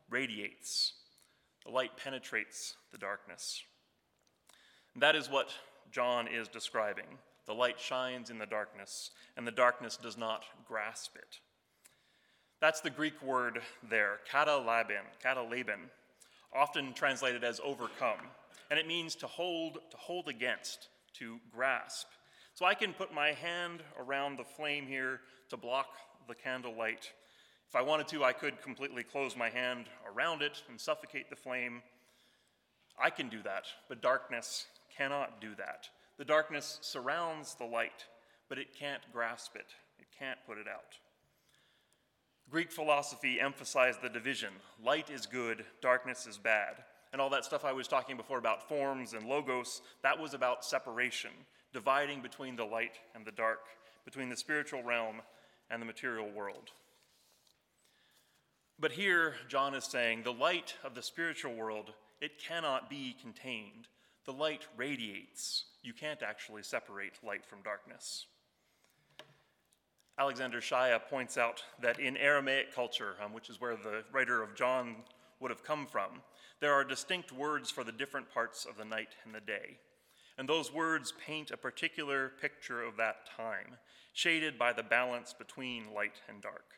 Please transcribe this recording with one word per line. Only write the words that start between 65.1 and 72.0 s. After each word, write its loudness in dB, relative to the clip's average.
You -12
can't -6
actually -8
separate -6
light -6
from -18
darkness. -8
Alexander 0
Shaia 4
points -4
out 2
that 4
in 0